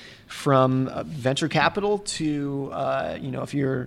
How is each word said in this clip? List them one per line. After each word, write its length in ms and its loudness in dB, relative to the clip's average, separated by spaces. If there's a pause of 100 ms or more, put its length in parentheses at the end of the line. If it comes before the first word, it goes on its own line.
(260)
from, 600 4
uh, 160 -8
venture 420 -2
capital 520 2
to, 760 -2
uh, 480 -2
you 100 -8
know, 120 -6
if 120 -6
you're, 320 0